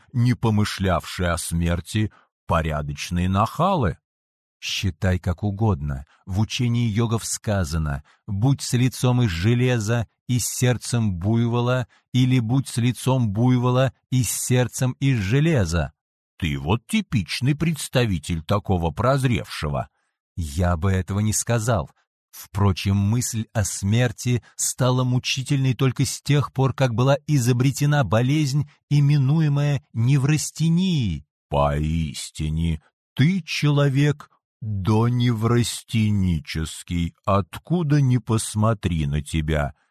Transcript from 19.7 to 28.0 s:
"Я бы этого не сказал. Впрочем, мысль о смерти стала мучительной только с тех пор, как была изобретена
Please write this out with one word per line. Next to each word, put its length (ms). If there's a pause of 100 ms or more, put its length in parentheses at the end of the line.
"Я 400
бы 160
этого 300
не 120
сказал. 560 (400)
Впрочем, 680
мысль 560
о 100
смерти 800 (120)
стала 500
мучительной 680
только 320
с 160
тех 320
пор, 200
как 200
была 240 (100)
изобретена 760